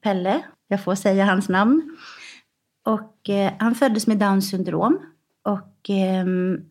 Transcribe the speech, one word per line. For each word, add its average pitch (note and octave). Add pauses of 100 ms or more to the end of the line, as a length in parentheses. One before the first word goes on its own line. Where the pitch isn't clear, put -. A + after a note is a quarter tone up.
Pelle. G3 (280)
Jag G3
får F3+
säga G3
hans G3
namn. A#3 (880)
Och, G#3+
eh, G3
han A3+
föddes A#3
med G#3+
Downs G3
syndrom F#3 (460)
och, -
ehm, F#3 (100)